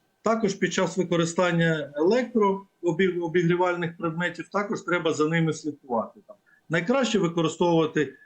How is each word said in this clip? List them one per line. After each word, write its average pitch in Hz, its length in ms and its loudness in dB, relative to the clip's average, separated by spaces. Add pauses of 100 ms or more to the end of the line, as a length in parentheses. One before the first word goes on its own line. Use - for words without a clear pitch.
(220)
Також 220 320 0
під - 180 -2
час 180 240 -2
використання 170 1000 0
електрообігрівальних 175 2000 0
предметів 165 520 -6
також 202 340 -4
треба 165 300 0
за 151 160 0
ними 160 240 2
слідкувати. 123 760 -6
Там - 100 -20 (320)
найкраще 220 500 0
використовувати 165 960 0 (120)